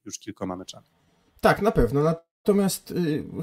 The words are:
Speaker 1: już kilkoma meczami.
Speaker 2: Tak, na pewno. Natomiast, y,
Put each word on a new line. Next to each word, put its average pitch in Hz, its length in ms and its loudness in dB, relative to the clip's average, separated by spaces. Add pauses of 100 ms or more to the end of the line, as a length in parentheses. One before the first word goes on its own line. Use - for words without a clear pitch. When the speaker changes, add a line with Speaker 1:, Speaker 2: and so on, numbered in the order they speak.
Speaker 1:
już 101 140 -12
kilkoma 92 380 -8
meczami. - 300 -18 (540)
Speaker 2:
Tak, 185 220 4
na 220 80 4
pewno. 139 320 2
Natomiast, 190 880 0
y, 151 340 -2 (180)